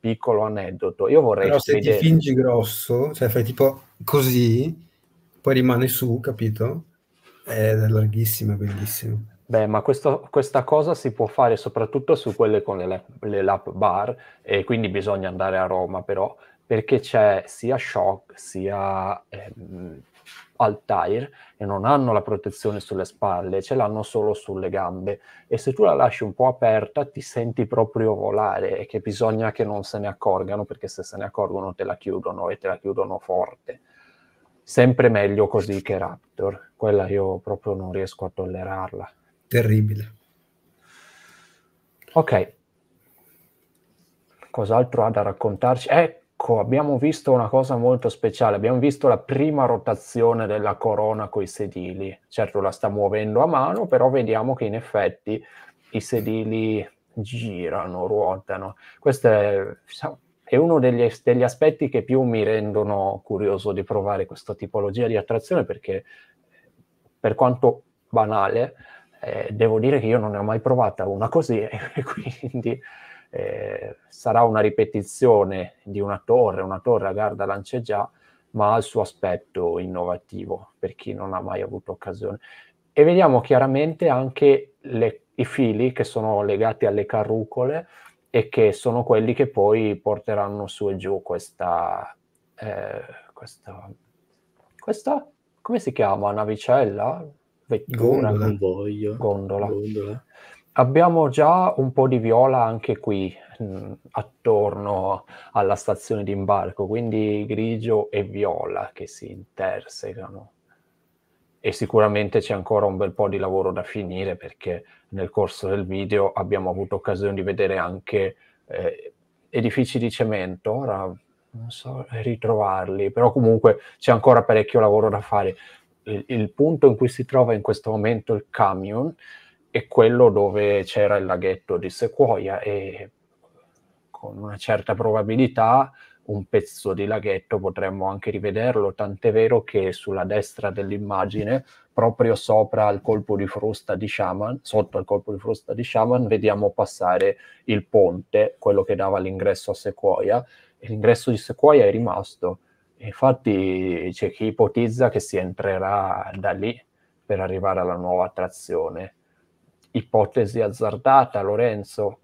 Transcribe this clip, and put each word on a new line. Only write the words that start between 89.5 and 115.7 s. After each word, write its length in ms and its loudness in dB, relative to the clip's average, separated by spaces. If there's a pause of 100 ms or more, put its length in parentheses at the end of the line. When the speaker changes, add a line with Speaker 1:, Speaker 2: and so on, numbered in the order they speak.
Speaker 1:
porteranno 720 -4
su 220 -6
e 80 -4
giù 260 -6
questa, 920 -6 (400)
eh, 460 -10 (320)
questa, 580 -20 (880)
questa, 480 -4 (340)
come 180 -4
si 140 -4
chiama? 400 0
Navicella? 920 0 (400)
Vettura? 640 0
Speaker 2:
Gondola. 160 0
Speaker 3:
Convoglio. 720 -4
Speaker 1:
Gondola. 500 -2
Speaker 3:
Gondola. 580 -6 (540)
Speaker 1:
Abbiamo 520 4
già 480 4
un 140 0
po' 140 4
di 120 2
viola 440 4
anche 360 -2
qui, 360 -4 (280)
mm, 300 -10 (180)
attorno 1120 -2 (280)
alla 220 2
stazione 480 -4
di 100 -6
imbarco, 540 -2
quindi 600 -2
grigio 640 -2
e 140 -2
viola 680 -4
che 140 -14
si 240 -18
intersecano. 1200 -10 (1080)
E 120 -2
sicuramente 680 2
c'è 120 -6
ancora 340 0
un 120 -2
bel 140 -2
po' 160 -2
di 100 -4
lavoro 340 -2
da 100 -6
finire, 540 -8
perché 480 -10 (240)
nel 220 -8
corso 360 -2
del 200 -2